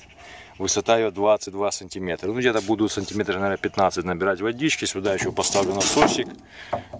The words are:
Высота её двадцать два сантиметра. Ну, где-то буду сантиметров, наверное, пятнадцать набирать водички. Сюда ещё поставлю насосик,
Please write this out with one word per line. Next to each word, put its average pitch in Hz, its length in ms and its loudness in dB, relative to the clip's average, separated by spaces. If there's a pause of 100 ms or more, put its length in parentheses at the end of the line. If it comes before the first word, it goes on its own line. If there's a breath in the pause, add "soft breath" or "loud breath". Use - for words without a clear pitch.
(580 loud breath)
Высота 101 400 2
её 110 140 2
двадцать 101 420 2
два 98 180 -2
сантиметра. 90 560 -6
Ну, 113 100 -2
где-то 120 240 2
буду 104 260 2
сантиметров, 98 500 -2
наверное, 98 200 0
пятнадцать 92 480 0
набирать 90 360 0
водички. 120 440 -2
Сюда 98 280 -2
ещё 95 180 -2
поставлю 98 420 2
насосик, - 540 2 (720 loud breath)